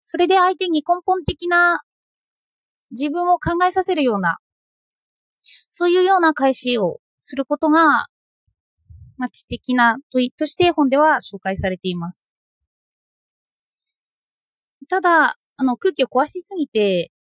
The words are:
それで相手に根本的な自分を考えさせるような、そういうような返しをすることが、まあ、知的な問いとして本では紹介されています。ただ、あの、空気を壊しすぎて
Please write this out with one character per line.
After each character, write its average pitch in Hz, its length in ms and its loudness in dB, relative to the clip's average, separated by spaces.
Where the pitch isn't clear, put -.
そ - 140 -10
れ 349 100 2
で 381 100 4
相 370 200 2
手 370 100 -6
に 311 200 -2
根 359 180 0
本 370 180 -2
的 349 240 -6
な 349 340 2
自 285 220 -4
分 349 200 -2
を 349 60 2
考 339 280 -2
え 359 60 2
さ 370 120 0
せ 349 120 0
る 302 80 0
よ 240 120 0
う 196 40 -4
な、 170 200 -2
そ - 160 -4
う 349 60 2
い 359 80 4
う 359 40 4
よ 381 140 4
う - 20 2
な 320 140 2
返 269 200 0
し 247 260 0
を 185 200 -4
す - 160 -10
る 269 100 -4
こ 294 140 -4
と 320 100 0
が、 311 380 2
ま 247 100 -6
あ、 - 20 -8
知 - 140 -2
的 247 320 -6
な 240 220 2
問 254 140 0
い 254 60 -8
と 302 160 -4
し - 80 -2
て 349 160 2
本 294 180 2
で 269 80 2
は 302 200 4
紹 - 220 -8
介 196 160 -6
さ 190 140 -2
れ 185 80 -6
て 185 100 -6
い 180 80 -2
ま 175 160 -8
す。 - 220 -20
た 370 120 -2
だ、 330 360 2
あ 254 60 -4
の、 247 140 0
空 370 160 0
気 269 100 0
を 240 40 0
壊 262 180 0
し 349 160 -4
す 381 140 -6
ぎ 320 120 -4
て 196 440 -2